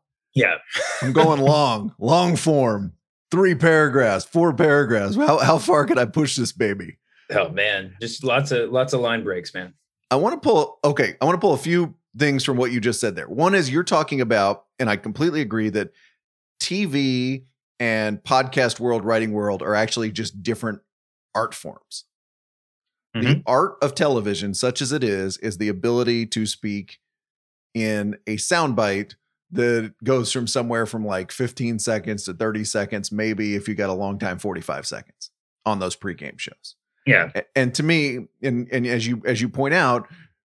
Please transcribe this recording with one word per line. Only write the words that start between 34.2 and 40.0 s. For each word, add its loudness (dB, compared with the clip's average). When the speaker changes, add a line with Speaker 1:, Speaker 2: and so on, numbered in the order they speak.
Speaker 2:
forty-five -8
seconds -14
on 0
those -4
pregame -12
shows. -16
Speaker 1:
Yeah. 4
Speaker 2:
A-, -6
and 2
to 0
me, 0
and, -2
and -2
as -2
you, -2
as 0
you 0
point -2
out, 2